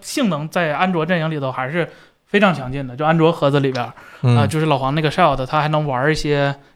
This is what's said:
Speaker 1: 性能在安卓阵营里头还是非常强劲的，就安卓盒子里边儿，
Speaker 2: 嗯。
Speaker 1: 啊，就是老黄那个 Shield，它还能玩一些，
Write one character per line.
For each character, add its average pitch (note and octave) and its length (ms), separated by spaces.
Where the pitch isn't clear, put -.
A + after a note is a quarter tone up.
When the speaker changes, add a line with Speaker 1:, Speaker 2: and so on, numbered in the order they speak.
Speaker 1:
性 C4 280
能 D#3 200
在 D#3 260
安 F#3 180
卓 D#3+ 140
阵 F3 140
营 D#3+ 100
里 D#3 80
头 C3+ 140
还 C3 180
是 D#3+ 180
非 G#3 140
常 G3+ 120
强 C3 200
劲 C#3 120
的， B2 120
就 D3+ 80
安 D#3+ 120
卓 D#3+ 140
盒 D3 180
子 C#3 120
里 C3+ 100
边 B2 140
儿， A2+ 80
Speaker 2:
嗯。 B2 140
Speaker 1:
啊， A#2 80
就 G#2+ 140
是 D#3 80
老 D3 100
黄 C3 200
那 D#3+ 40
个 D#3 80
Shield， C#3 380
它 D#3 140
还 D3 80
能 D#3 180
玩 C3+ 240
一 D#3 60
些， C#3+ 360